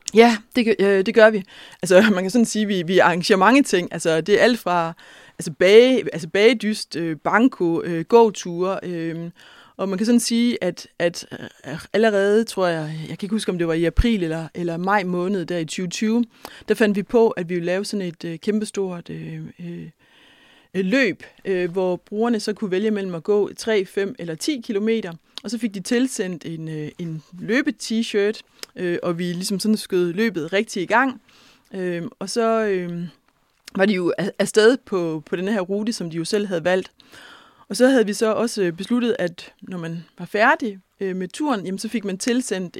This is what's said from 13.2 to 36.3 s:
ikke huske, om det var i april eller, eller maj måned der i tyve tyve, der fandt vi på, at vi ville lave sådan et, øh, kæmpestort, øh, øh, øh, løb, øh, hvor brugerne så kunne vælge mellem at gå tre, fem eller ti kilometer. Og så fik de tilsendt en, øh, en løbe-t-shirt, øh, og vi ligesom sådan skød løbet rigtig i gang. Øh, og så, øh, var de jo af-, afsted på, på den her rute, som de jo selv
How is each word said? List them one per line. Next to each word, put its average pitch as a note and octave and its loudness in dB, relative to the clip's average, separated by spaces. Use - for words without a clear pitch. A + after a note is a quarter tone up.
ikke G3 -4
huske, G#3 -2
om F3+ -2
det E3 -2
var D#3+ 0
i E3 0
april G3+ 0
eller, D#3+ -6
eller E3+ -6
maj F#3+ 0
måned F3+ -2
der F3 -4
i E3 -4
tyve F3+ -8
tyve, A3+ 0
der G#3+ 4
fandt G#3 2
vi G#3 -2
på, A3+ 4
at F3 -8
vi F3+ -4
ville E3+ -4
lave F#3 -2
sådan G3 -6
et, E3 -12
øh, E3 -8
kæmpestort, G3 -2
øh, D#3+ -10
øh, E3+ -12
øh, F#3 -2
løb, G#3+ 0
øh, F3+ -2
hvor F3+ -2
brugerne G#3+ -2
så G#3+ -4
kunne G3 -6
vælge G3+ 0
mellem G3 -4
at D#3+ -8
gå G#3 0
tre, G#3+ 0
fem G3 -4
eller E3 -8
ti C4+ -4
kilometer. G#3+ -2
Og G#3 -8
så A#3 -4
fik G#3+ -6
de G3 -8
tilsendt A3 -2
en, D#3+ -10
øh, D3+ -8
en D#3+ -8
løbe-t-shirt, A3 -2
øh, F3 -2
og F3 -2
vi F3+ -4
ligesom F3+ -4
sådan G#3+ 2
skød F3+ 0
løbet F3 -2
rigtig G3+ -2
i E3 -6
gang. B3 2
Øh, F3+ -4
og F#3+ -10
så, A3+ 0
øh, F3+ -4
var F#3+ 4
de G#3 4
jo F3+ 0
af-, F#3+ -2
afsted A3 6
på, D#3+ -2
på G3 -6
den F#3 -2
her G#3+ -2
rute, G3+ -2
som F3 -6
de D#3 -8
jo E3 -4
selv G3+ -2